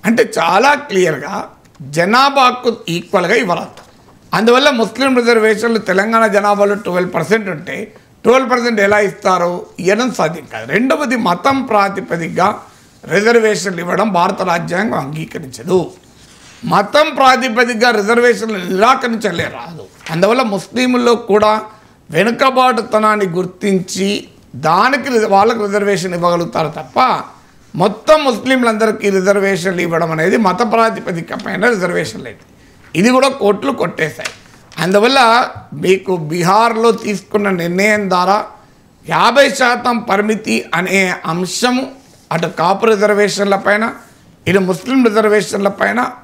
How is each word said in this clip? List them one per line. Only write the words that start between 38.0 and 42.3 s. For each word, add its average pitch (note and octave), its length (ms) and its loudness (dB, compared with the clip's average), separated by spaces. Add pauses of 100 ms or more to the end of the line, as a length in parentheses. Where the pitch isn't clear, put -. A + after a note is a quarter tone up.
ద్వారా F#3 340 2 (640)
యాభై A#3+ 420 4
శాతం A#3+ 480 0
పరిమితి G#3 640 -2 (100)
అనే F#3 400 0 (120)
అంశము A#3+ 640 -2 (400)